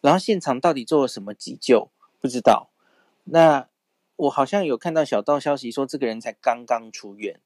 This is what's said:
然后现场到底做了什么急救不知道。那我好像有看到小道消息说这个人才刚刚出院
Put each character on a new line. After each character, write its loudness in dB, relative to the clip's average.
然 4
后 4
现 0
场 -4
到 0
底 -8
做 2
了 0
什 -12
么 -12
急 -14
救 4
不 -4
知 -6
道。 2
那 4
我 0
好 0
像 -2
有 -2
看 -6
到 2
小 -2
道 0
消 -2
息 -10
说 -4
这 -10
个 -4
人 -6
才 -10
刚 -4
刚 -4
出 -18
院 -12